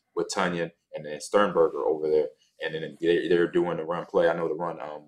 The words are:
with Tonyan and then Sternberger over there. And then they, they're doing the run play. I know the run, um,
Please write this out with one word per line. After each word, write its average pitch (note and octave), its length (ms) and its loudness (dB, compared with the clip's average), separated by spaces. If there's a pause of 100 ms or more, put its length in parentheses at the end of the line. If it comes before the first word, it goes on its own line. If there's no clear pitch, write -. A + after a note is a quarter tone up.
(140)
with E2+ 200 -2
Tonyan F2 360 -2 (240)
and D#2 120 -12
then D2 140 -10
Sternberger E2+ 640 2
over D#2 240 0
there. D#2 160 4 (380)
And D#2 100 -6
then D2+ 260 -10
they, E2 280 2
they're E2+ 220 4
doing F2 260 0
the D#2+ 80 -6
run D#2+ 220 -6
play. F2 220 2
I E2 60 2
know E2+ 140 -2
the D#2 60 -2
run, E2 260 -6
um, D2+ 280 -12